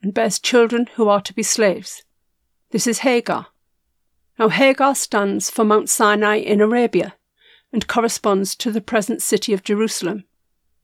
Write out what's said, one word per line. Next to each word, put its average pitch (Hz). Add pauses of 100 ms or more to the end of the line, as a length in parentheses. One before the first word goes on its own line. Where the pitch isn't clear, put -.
and 196
bears 226
children 233
who 220
are 202
to -
be 226
slaves. - (640)
This -
is 226
Hagar. 240 (880)
Now 220
Hagar 269
stands 202
for -
Mount 214
Sinai 208
in 208
Arabia 220 (560)
and 226
corresponds 208
to 233
the 214
present 214
city 214
of 190
Jerusalem, 208 (580)